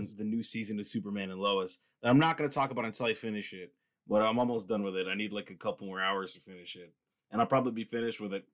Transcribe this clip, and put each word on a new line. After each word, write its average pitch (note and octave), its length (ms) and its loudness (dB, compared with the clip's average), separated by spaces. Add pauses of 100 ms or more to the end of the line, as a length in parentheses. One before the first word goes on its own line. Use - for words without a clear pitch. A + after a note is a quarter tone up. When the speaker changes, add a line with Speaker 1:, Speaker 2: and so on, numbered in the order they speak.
Speaker 1:
course. G2+ 100 -14
Speaker 2:
the G#2 60 -6
new A2 220 0
season A2 340 0
of G2+ 80 -6
Superman G2+ 460 -4
and F#2+ 80 -8
Lois G2 400 0 (200)
that A#2+ 100 2
I'm C3+ 100 10
not D#3+ 160 4
gonna D3+ 120 0
talk C#3 220 0
about A#2+ 140 -2
until A2+ 220 -2
I A2+ 80 2
finish G#2+ 380 -6
it, F#2 200 -14 (340)
but G#2+ 160 4
I'm A2 160 4
almost A#2+ 300 0
done G#2 160 0
with F#2+ 100 -2
it. F#2 140 0
I F#2+ 60 -2
need, G2+ 180 -2
like, G2+ 180 -6
a F#2 60 -14
couple G2+ 320 -6
more F#2 120 -6
hours F#2+ 340 -2
to - 60 -14
finish F2+ 360 -14
it, E2+ 180 -18 (380)
and G#2+ 80 2
I'll A#2 80 4
probably B2+ 240 4
be A2+ 100 -4
finished A#2 380 -2
with G2+ 140 -4
it G2 200 -6